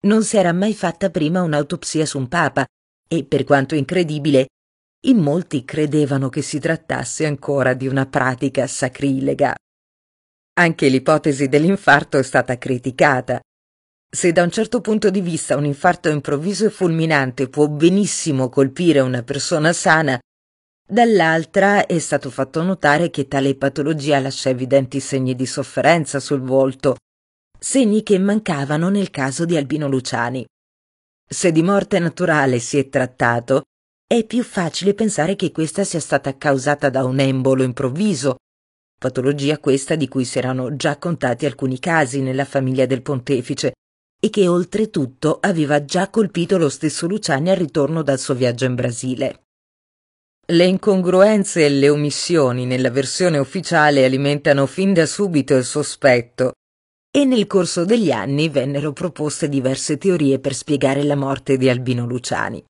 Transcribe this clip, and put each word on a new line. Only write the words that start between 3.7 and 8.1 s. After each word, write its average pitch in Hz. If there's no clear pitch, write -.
incredibile, 147
in 247
molti 147
credevano 143
che 143
si 143
trattasse 156
ancora 139
di 127
una 135
pratica 127